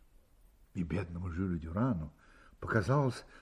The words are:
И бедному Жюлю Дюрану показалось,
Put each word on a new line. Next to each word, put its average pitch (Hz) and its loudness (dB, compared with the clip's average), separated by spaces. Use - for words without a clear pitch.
И 92 0
бедному 85 -4
Жюлю 87 0
Дюрану 82 -2
показалось, 123 2